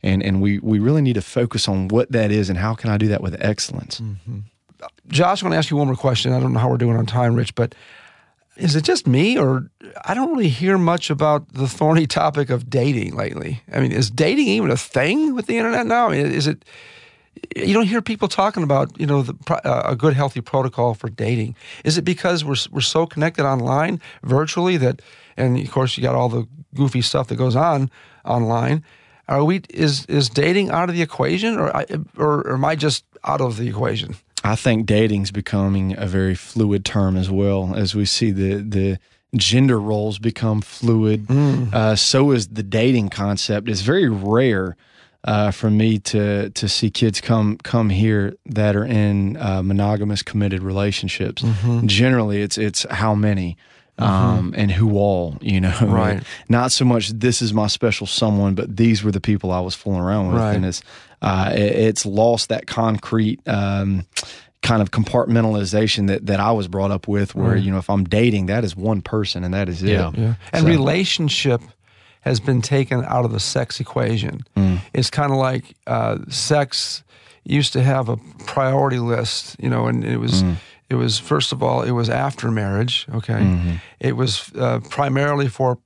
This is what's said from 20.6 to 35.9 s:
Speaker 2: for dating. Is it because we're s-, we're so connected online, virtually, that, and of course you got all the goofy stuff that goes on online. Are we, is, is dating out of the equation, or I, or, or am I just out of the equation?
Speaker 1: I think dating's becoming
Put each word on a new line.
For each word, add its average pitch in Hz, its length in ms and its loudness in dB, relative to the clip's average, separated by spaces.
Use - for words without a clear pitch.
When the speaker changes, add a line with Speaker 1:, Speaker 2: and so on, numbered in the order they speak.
Speaker 2:
for 110 160 -8
dating. 113 460 -4
Is 156 140 0
it 156 80 -2
because 175 400 0
we're 143 80 -2
s-, - 160 -4
we're 139 120 -4
so 160 240 0
connected 156 400 -2
online, 135 540 0
virtually, 160 540 0
that, 127 240 0
and 127 240 0
of - 120 -6
course 131 260 0
you 127 60 -4
got 127 120 0
all 123 140 2
the 117 180 -4
goofy 131 280 0
stuff 135 260 0
that 123 80 -6
goes 123 200 0
on 143 340 2
online. 120 600 0
Are 139 160 2
we, 180 260 2
is, 143 360 -2
is 143 240 0
dating 175 400 2
out 175 200 0
of 170 60 -4
the 170 60 0
equation, 185 560 -2
or - 180 -2
I, 143 100 -6
or, 147 300 0
or 131 60 -4
am 131 100 -2
I 156 120 0
just 147 280 -2
out 143 160 0
of 120 160 -2
the 117 100 -4
equation? 110 480 -4
Speaker 1:
I 104 120 0
think 113 300 0
dating's 104 460 2
becoming 98 640 0